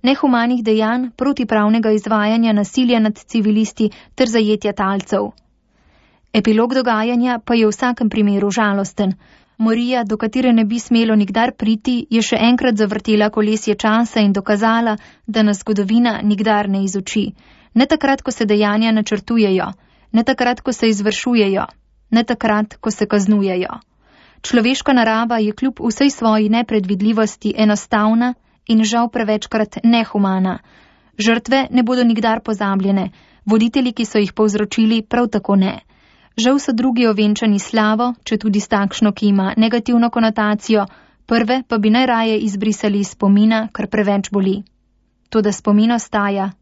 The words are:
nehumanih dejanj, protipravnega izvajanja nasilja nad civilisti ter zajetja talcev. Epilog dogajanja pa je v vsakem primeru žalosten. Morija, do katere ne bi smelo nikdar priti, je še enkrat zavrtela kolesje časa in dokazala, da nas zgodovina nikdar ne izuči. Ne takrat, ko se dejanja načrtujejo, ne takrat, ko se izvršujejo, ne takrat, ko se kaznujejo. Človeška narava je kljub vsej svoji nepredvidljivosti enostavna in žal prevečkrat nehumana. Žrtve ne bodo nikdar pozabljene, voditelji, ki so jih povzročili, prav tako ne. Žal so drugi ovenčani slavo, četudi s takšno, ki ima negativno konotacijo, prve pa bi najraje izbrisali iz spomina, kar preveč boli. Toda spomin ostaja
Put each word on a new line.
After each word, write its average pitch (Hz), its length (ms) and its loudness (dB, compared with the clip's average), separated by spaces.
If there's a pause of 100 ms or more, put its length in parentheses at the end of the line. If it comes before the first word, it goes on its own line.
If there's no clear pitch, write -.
nehumanih 247 600 0
dejanj, 226 520 0
protipravnega 220 760 0
izvajanja 214 640 0
nasilja 233 460 0
nad 214 180 0
civilisti 214 720 -2 (260)
ter 254 140 0
zajetja 214 440 0
talcev. 196 580 -2 (1000)
Epilog 226 400 2
dogajanja 240 720 0
pa 240 80 -2
je 226 120 4
v 214 80 2
vsakem 240 360 -2
primeru 202 420 0
žalosten. 196 600 -2 (460)
Morija, 240 440 0
do 214 140 -4
katere 247 360 0
ne 226 120 4
bi 226 140 -2
smelo 226 400 2
nikdar 214 320 0
priti, 226 580 -2
je 226 140 2
še 226 160 0
enkrat 240 400 2
zavrtela 214 500 0
kolesje 214 460 -2
časa 220 480 0
in 202 100 4
dokazala, 214 600 0 (340)
da 220 160 0
nas 202 160 2
zgodovina 220 540 0 (100)
nikdar 208 460 0
ne 196 140 -2
izuči. 196 400 -4 (520)
Ne 247 100 4
takrat, 277 360 0
ko 262 100 -6
se 226 140 -4
dejanja 214 500 2
načrtujejo, 208 720 0 (460)
ne 220 120 2
takrat, 247 380 -2
ko 269 100 -4
se 226 220 -2
izvršujejo, 208 720 0 (460)
ne 233 120 2
takrat, 214 560 -2
ko 220 120 -6
se 208 140 -2
kaznujejo. 196 760 0 (680)
Človeška 247 480 0
narava 226 480 0
je 208 80 -2
kljub 262 380 -6
vsej 277 260 2
svoji 214 340 2
nepredvidljivosti 214 1080 0
enostavna 220 760 0 (340)
in 220 160 4
žal 233 260 0
prevečkrat 214 760 -4
nehumana. 196 760 0 (580)
Žrtve 233 540 0
ne 247 120 2
bodo 247 240 2
nikdar 226 320 0
pozabljene, 196 680 -2 (360)
voditelji, 226 460 2
ki 233 140 -4
so 208 180 0
jih 196 100 -4
povzročili, 214 680 0
prav 240 240 -2
tako 202 320 0
ne. 190 200 -2 (600)
Žal 254 200 2
so 269 120 -4
drugi 240 360 0
ovenčani 208 520 0
slavo, 220 540 -2 (100)
četudi 214 360 -2
s - 80 -6
takšno, 202 440 0
ki 208 160 -2
ima 196 300 0
negativno 233 520 0
konotacijo, 214 760 0 (400)
prve 233 420 0
pa 233 100 -2
bi 214 120 2
najraje 226 480 2
izbrisali 208 600 -2
iz 196 100 -4
spomina, 214 640 2
kar - 140 -10
preveč 202 440 -2
boli. 202 320 -2 (680)
Toda 208 220 0
spomin 208 400 2
ostaja 202 600 -2 (100)